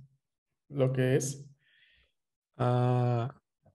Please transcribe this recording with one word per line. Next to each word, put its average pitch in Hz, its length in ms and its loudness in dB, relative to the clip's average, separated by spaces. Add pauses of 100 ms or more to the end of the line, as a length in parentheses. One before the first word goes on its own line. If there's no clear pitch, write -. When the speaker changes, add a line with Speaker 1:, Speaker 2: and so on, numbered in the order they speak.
(680)
Speaker 1:
lo 135 220 0
que 131 260 2
es? - 280 -6 (1120)
Speaker 2:
Ah, 123 760 2 (420)